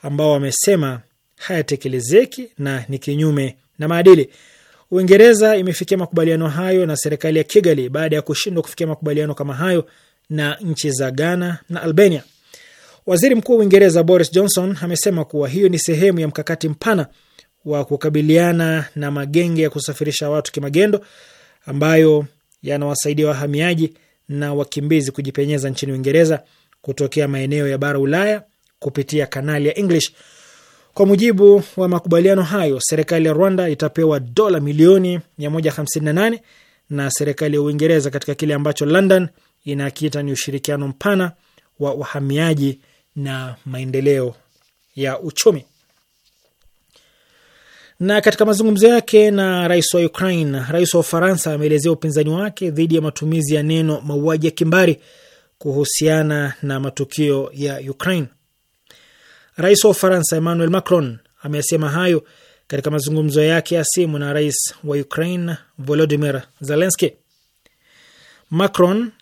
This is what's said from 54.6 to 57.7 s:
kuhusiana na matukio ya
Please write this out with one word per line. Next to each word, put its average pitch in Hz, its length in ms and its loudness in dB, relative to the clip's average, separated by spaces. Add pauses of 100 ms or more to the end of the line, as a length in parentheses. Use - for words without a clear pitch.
kuhusiana 147 1040 -2
na 135 180 -6
matukio 139 720 -4
ya 139 260 -8 (100)